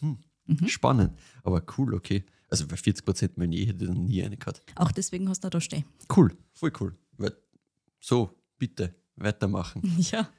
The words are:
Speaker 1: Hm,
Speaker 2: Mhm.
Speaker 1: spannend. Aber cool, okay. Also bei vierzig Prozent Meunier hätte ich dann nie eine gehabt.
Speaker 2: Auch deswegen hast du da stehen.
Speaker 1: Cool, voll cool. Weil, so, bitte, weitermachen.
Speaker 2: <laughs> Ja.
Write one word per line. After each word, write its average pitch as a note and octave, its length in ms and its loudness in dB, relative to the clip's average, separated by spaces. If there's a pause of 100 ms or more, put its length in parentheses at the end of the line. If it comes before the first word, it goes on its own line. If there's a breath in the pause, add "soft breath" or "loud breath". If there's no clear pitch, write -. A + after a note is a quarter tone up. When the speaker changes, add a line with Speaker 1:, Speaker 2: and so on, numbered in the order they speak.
Speaker 1:
Hm, D3 180 -2 (280)
Speaker 2:
Mhm. E3 220 2
Speaker 1:
spannend. B2+ 440 4 (300 loud breath)
Aber F2 200 2 (160)
cool, B2+ 160 0
okay. G2 300 -2 (240 soft breath)
Also - 180 -2
bei D#2 100 -8
vierzig - 280 0
Prozent F#2+ 340 -2
Meunier F2 280 0
hätte F#2+ 180 -4
ich F2+ 60 -2
dann F2+ 140 -2
nie G2 180 0
eine G2 140 -6
gehabt. - 260 -12 (140)
Speaker 2:
Auch F3 160 2
deswegen F#3+ 360 -4
hast F#3+ 140 -4
du F#3+ 80 -4
da E3+ 100 0
stehen. - 240 -6 (320)
Speaker 1:
Cool, E3 200 8 (160)
voll - 280 -4
cool. F#2 160 -6 (200)
Weil, G2+ 200 -4 (640)
so, A#2+ 360 0 (220)
bitte, - 360 -6 (220)
weitermachen. G2 640 -2
Speaker 2:
<laughs> F3 300 2
Ja. A3+ 160 -2 (100)